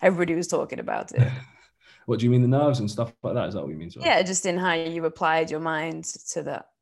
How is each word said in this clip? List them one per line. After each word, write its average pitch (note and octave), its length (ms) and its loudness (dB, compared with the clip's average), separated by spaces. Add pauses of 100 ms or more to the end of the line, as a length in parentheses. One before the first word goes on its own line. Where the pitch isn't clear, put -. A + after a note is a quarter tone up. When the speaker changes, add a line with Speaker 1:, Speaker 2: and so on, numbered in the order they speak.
Speaker 1:
everybody F3 340 4
was E3+ 120 -2
talking - 320 -2
about - 340 -6
it. - 200 4
Speaker 2:
<laughs> - 100 -10 (600)
What A#2 140 0
do A#2 60 2
you A#2+ 60 6
mean, B2 100 6
the B2 60 4
nerves C3+ 320 4
and G#2 100 -2
stuff A#2 240 -6 (100)
like F#2 100 -2
that? G#2+ 140 -2
Is G2 80 -6
that F2 80 -6
what C#2 80 -8
you D#2 60 -10
mean? E2+ 140 -12
Sorry. - 140 -6
Speaker 1:
Yeah, A3 180 4
just F#3 220 -2
in F3 120 0
how F3+ 160 0
you E3 320 -2
applied D#3+ 460 0
your D#3 80 -4
mind D#3+ 460 -4 (260)
to D#3 120 -6
that. C#3+ 240 -8 (140)